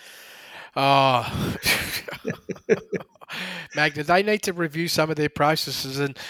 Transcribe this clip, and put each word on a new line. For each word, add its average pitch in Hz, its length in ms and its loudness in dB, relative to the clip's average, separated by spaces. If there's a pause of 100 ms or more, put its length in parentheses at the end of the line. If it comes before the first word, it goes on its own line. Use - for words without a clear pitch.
(760)
Oh. 135 800 4 (1120)
<laughs> - 80 4 (1000)
Magnet, 151 320 0
they 180 160 6
need 214 200 0
to 196 100 -4
review 165 340 -2
some 156 220 2
of 156 60 -2
their 151 140 0
processes 139 680 0
and 139 180 -2 (120)